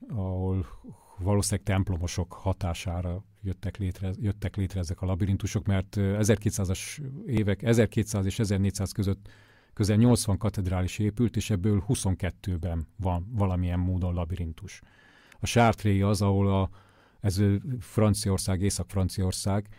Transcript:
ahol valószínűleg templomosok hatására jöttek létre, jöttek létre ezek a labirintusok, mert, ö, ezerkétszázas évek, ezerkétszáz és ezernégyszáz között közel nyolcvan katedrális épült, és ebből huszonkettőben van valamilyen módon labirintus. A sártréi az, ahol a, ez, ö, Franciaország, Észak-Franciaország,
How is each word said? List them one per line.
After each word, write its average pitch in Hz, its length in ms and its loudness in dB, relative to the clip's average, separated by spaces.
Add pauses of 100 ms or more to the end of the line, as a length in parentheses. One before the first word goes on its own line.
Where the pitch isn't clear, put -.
ahol 92 560 -2 (520)
valószínűleg 98 480 0
templomosok 92 680 -2
hatására 87 920 -4 (180)
jöttek 92 360 -6
létre, 95 420 -2
jöttek 98 360 -2
létre 98 240 -2
ezek 87 220 -4
a 92 40 -2
labirintusok, 92 600 0
mert, 95 300 0
ö, 98 220 2
ezerkétszázas 104 840 0 (240)
évek, 110 380 0
ezerkétszáz 110 600 2
és 98 140 -2
ezernégyszáz 98 520 0
között 98 380 -2 (440)
közel 104 220 2
nyolcvan 110 420 6
katedrális 92 600 -2
épült, 107 360 0
és - 140 -2
ebből 104 300 2
huszonkettőben 87 1080 -2 (100)
van 90 340 -2
valamilyen 90 480 0
módon 90 340 0
labirintus. 87 680 -6 (580)
A - 60 -4
sártréi 104 560 4
az, 101 200 2
ahol 98 400 4
a, 95 80 -2 (500)
ez, 95 180 -2
ö, 101 180 4 (240)
Franciaország, 98 840 0
Észak-Franciaország, 95 1080 -2 (120)